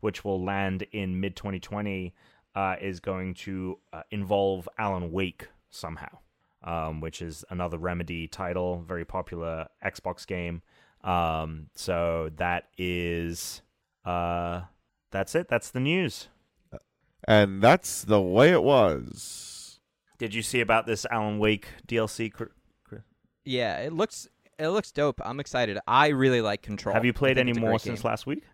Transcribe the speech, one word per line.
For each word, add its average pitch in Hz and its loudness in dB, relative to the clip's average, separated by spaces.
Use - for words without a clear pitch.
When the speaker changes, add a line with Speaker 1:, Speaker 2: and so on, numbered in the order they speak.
Speaker 1:
which 107 -2
will 95 -2
land 98 -2
in 92 -2
mid-twenty 98 -4
twenty, 98 -6
uh, 95 0
is 92 -6
going 92 -4
to, 92 -8
uh, 82 -14
involve 98 0
Alan 92 -2
Wake 92 -4
somehow, - -12
um, 80 -4
which 80 -8
is 80 -12
another 90 -4
Remedy 85 -4
title, 90 -4
very 85 -8
popular 82 -8
Xbox - -8
game. 87 -6
Um, 80 -2
so 85 -2
that 87 -2
is, 85 -4
uh, 87 -2
that's 98 -4
it. 175 -2
That's - 0
the - -6
news. 156 -2
Speaker 2:
And 101 6
that's 139 6
the 104 4
way 101 8
it 165 6
was. - 0
Speaker 1:
Did 107 -6
you 113 -2
see 123 2
about 113 4
this 113 -2
Alan 107 0
Wake 107 2
D 117 -2
L 110 2
C, 113 -4
Chri-, - -12
Chris? 104 -18
Speaker 3:
Yeah, 120 -2
it 139 -6
looks, 180 -4
it 156 -2
looks 202 -2
dope. 147 0
I'm 123 -8
excited. 117 0
I 139 6
really 131 6
like 104 0
Control. 101 -4
Speaker 1:
Have 110 4
you 123 6
Speaker 3:
I - 0
Speaker 1:
played 131 4
Speaker 3:
think 127 4
Speaker 1:
any 123 2
Speaker 3:
it's 117 0
a - 0
Speaker 1:
more 113 2
Speaker 3:
great 113 2
Speaker 1:
since 113 -6
Speaker 3:
game. 113 0
Speaker 1:
last 110 -4
week? 147 -6